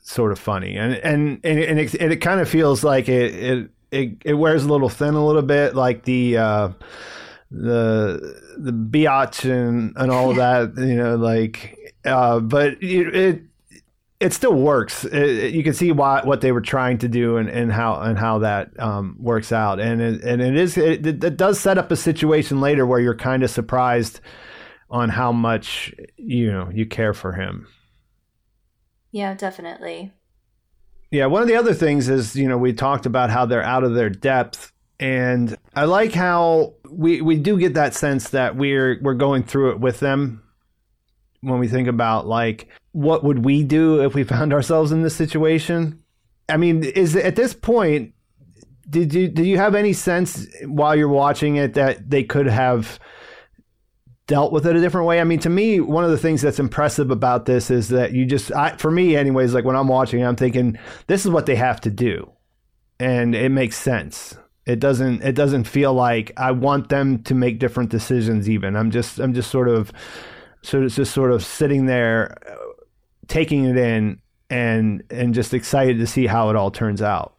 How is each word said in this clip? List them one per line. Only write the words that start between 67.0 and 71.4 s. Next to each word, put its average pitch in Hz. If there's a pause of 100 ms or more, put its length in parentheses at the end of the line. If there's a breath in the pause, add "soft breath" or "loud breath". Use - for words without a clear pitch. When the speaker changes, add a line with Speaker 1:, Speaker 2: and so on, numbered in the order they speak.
Speaker 1:
to 131
make 123
different 123
decisions 113
even. 98
I'm 110
just, 117
I'm 131
just 120
sort 127
of, 113 (720 loud breath)
sort 135
of, 123
just 135
sort 131
of 117